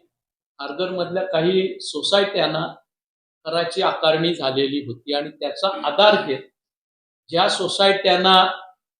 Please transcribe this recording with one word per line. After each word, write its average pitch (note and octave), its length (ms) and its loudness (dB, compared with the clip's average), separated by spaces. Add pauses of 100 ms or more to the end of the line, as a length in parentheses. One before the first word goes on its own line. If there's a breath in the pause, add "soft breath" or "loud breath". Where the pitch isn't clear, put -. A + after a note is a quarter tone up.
(600)
खारघरमधल्या F3 640 -6
काही F#3 560 0
सोसायट्यांना E3 880 -2 (760)
कराची E3+ 360 -2
आकारणी E3 540 2
झालेली C#3 500 -2
होती A#2+ 280 -10
आणि D3 160 -4
त्याचा D3+ 380 -6 (200)
आधार F#3+ 380 4
घेत C3 160 -4 (880)
ज्या F3+ 200 2
सोसायट्यांना F#3+ 960 4 (540)